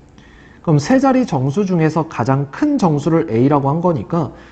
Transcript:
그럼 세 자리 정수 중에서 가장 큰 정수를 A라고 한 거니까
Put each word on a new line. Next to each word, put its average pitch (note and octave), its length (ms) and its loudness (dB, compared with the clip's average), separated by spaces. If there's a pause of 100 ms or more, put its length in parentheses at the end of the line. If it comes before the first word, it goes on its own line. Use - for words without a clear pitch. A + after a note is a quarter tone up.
(640)
그럼 D3+ 160 2
세 B3+ 200 2
자리 B3+ 280 2
정수 C#3+ 400 -2
중에서 D#3+ 420 0
가장 C3+ 420 -2
큰 D4 280 -2
정수를 D#3+ 520 0
A라고 C3+ 380 2
한 D#3+ 120 0
거니까 E3 520 -2 (200)